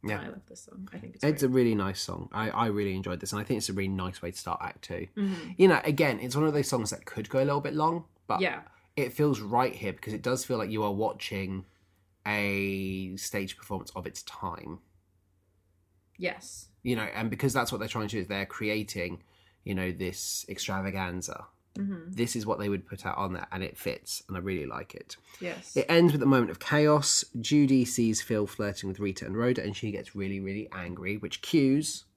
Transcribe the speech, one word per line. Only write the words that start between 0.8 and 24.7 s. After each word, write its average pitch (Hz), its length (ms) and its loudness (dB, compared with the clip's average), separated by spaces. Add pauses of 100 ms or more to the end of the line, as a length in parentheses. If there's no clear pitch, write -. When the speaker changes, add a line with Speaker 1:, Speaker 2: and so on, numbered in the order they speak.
Speaker 2:
I 180 60 -12
think 185 160 -14
it's - 100 -6
Speaker 1:
It's 147 180 4
Speaker 2:
great. 135 80 6
Speaker 1:
a - 20 2
really 120 220 6
nice 95 280 0
song. 87 280 -6
I, 110 200 -2
I 113 160 2
really 101 280 0
enjoyed 92 260 -4
this, 98 120 -6
and 104 80 -2
I 104 40 -6
think 120 120 0
it's 107 140 -4
a - 20 -4
really 98 160 -2
nice 92 320 -4
way 87 120 -6
to - 60 -12
start - 240 -6
Act - 200 -10
Two. - 240 -8 (100)
Speaker 2:
Mm-hmm. 185 400 -4
Speaker 1:
You 185 120 10
know, 165 140 8
again, 151 380 2
it's 127 160 -2
one 151 100 4
of 151 60 4
those 143 160 2
songs 117 220 0
that - 160 -10
could - 240 -8
go 131 80 2
a 135 80 4
little 143 160 2
bit 143 120 -4
long, 165 300 0 (220)
but 143 160 2
Speaker 2:
Yeah. 170 220 -2 (320)
Speaker 1:
it 123 180 -2
feels 143 260 2
right 120 340 2
here 98 200 -4
because - 180 -8
it 104 100 -4
does 127 220 0
feel 123 140 -2
like 104 100 -2
you 107 140 0
are 104 100 0
watching 95 720 -4 (640)
a 98 880 -2
stage 98 400 -6
performance - 400 -10
of 90 100 -8
its - 180 -10
time. 82 560 -10 (1400)
Speaker 2:
Yes. - 480 -8 (160)
Speaker 1:
You 123 140 0
know, 110 60 -2
and 110 280 -4
because 131 220 0
that's 123 200 0
what 113 60 -4
they're 107 100 -6
trying 107 200 -4
to 107 80 -4
do, 104 60 -2
is 87 60 -6
they're 98 180 -2
creating, 101 760 -4 (420)
you 98 100 -4
know, 92 180 -2
this - 560 -6
extravaganza. 95 1000 -6 (320)
Speaker 2:
Mm-hmm. 185 340 -6
Speaker 1:
This 117 240 0
is 107 100 -2
what 107 120 0
they 104 100 -4
would 98 180 -2
put - 200 -10
out - 100 -4
on 92 160 -2
there, 87 200 -6
and 90 100 -4
it - 160 -6
fits, - 500 -6
and 98 80 -6
I 90 40 -4
really 90 260 -2
like - 280 -10